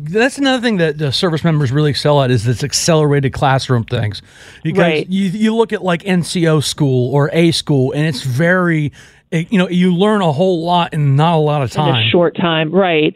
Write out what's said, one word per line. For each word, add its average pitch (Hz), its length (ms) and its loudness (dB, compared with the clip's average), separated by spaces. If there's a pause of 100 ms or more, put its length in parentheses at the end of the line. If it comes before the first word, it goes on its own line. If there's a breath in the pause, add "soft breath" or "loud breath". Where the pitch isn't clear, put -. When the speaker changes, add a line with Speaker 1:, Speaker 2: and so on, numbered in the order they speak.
Speaker 1:
that's 226 280 -2
another 262 240 0
thing 226 140 0
that 160 220 0
the 151 120 -2
service 156 320 -2
members 151 300 0
really 151 180 0
excel 147 320 2
at 127 100 2
is 117 120 2
this 123 220 -2
accelerated 143 640 0
classroom 131 540 0
things. 107 360 -4 (400 loud breath)
Because 160 160 -2
Speaker 2:
Right. 170 320 2
Speaker 1:
you, 190 200 -2
you 220 260 0
look 226 160 0
at, 185 140 -6
like, 170 200 -2
N 185 160 0
C 165 260 -2
O 156 120 4
school 131 560 -2
or 143 160 2
A 170 200 2
school, 135 420 0
and 147 120 -2
it's - 180 -6
very, 160 680 0 (400 loud breath)
it, 170 220 -4
you 208 40 2
know, 185 120 2
you 180 260 2
learn 208 260 2
a 165 120 0
whole 170 320 0
lot 175 280 0
in 147 220 2
not 165 200 4
a - 20 2
lot 147 240 0
of 120 140 -4
Speaker 2:
In 151 60 -2
a 143 120 2
Speaker 1:
time. 117 160 0
Speaker 2:
short 175 260 2
time, 160 360 -2
right. 170 440 2